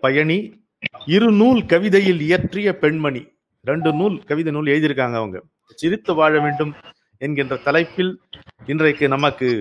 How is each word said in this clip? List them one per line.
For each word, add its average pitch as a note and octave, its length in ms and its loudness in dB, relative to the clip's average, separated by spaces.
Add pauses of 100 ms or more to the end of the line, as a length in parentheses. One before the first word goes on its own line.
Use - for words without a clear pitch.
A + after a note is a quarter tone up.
பயணி, D3+ 340 0 (720)
இரு G#3+ 240 4
நூல் A3 340 4
கவிதையில் F#3 560 2
இயற்றிய F3+ 500 -2 (120)
பெண்மணி, D3+ 400 -2 (420)
ரெண்டு D#3 280 -2
நூல், F3+ 300 -2
கவிதை D#3 300 -4
நூல் D3 200 -2
எழுதியிருக்காங்க C3+ 460 0
அவங்க. F#2+ 200 -8 (400)
சிரித்து F3+ 340 -2
வாழ D#3 260 4
வேண்டும் D3 340 -2 (480)
என்கின்ற C#3 380 -4
தலைப்பில் E3+ 540 -2 (540)
இன்றைக்கு D3 400 0
நமக்கு C3+ 420 -2 (120)